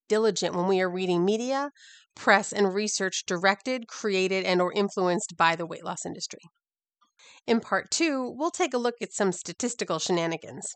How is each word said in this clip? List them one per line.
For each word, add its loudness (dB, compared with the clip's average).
diligent 2
when 0
we 4
are 0
reading 2
media, 0
press, 4
and 2
research -2
directed, 0
created, 0
and 4
or 0
influenced 0
by 4
the -6
weight -10
loss -8
industry. -10
In 2
Part -4
Two, -2
we'll -4
take -2
a 0
look -2
at -10
some 2
statistical -6
shenanigans. -2